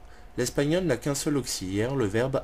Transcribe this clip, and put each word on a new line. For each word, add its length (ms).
L'espagnol 460
n'a 140
qu'un 180
seul 220
auxiliaire, 580
le 120
verbe 380